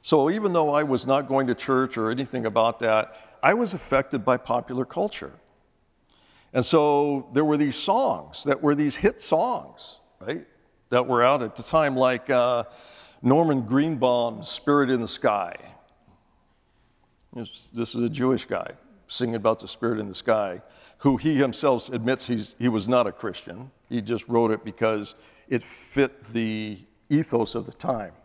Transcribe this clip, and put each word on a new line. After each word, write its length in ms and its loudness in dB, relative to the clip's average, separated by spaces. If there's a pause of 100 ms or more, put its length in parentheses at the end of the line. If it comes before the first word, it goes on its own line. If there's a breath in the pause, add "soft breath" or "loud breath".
So 280 4
even 220 -2
though 200 2
I 120 2
was 220 -2
not 200 2
going 220 0
to 60 0
church 440 -2
or 120 -2
anything 360 -6
about 320 0
that, 380 0 (260 loud breath)
I 120 4
was 200 -2
affected 500 -2
by 120 2
popular 480 -4
culture. 480 -8 (1200 soft breath)
And 120 2
so 680 2
there 120 4
were 120 2
these 200 0
songs 680 -2
that 180 0
were 120 4
these 220 0
hit 240 0
songs, 800 -4 (220)
right, 260 -8 (440)
that 160 2
were 160 2
out 200 4
at 140 -8
the 60 -10
time, 340 0
like, 320 2
uh, 360 2 (580 loud breath)
Norman 400 4
Greenbaum's 880 0
Spirit 420 0
in 100 2
the 80 -6
Sky. 480 -2 (1800)
This, 360 -14
this 240 -6
is 100 -2
a 60 -2
Jewish 340 0
guy 280 -6 (340)
singing 300 -4
about 240 0
the 80 -12
Spirit 320 -2
in 80 -8
the 60 -14
Sky, 460 -2 (380 loud breath)
who 180 4
he 200 0
himself 540 2
admits 360 -2
he's, 320 -4
he 100 2
was 200 0
not 180 4
a 60 -4
Christian. 580 -10 (180)
He 140 -4
just 260 -4
wrote 220 4
it 140 -2
because 500 -2 (340 soft breath)
it 140 -2
fit 680 -4
the 460 -4 (300)
ethos 460 0
of 120 -6
the 60 -14
time 400 -6 (120)